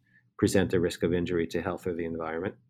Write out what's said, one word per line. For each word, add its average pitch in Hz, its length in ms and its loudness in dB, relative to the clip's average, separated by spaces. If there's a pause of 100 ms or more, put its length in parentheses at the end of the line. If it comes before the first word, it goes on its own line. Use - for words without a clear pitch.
(380)
present 95 360 4
a 92 60 4
risk 85 240 0
of 85 100 2
injury 87 340 0
to 85 140 -4
health 87 240 -4
or 90 80 -2
the 85 120 -4
environment. 82 500 -4 (140)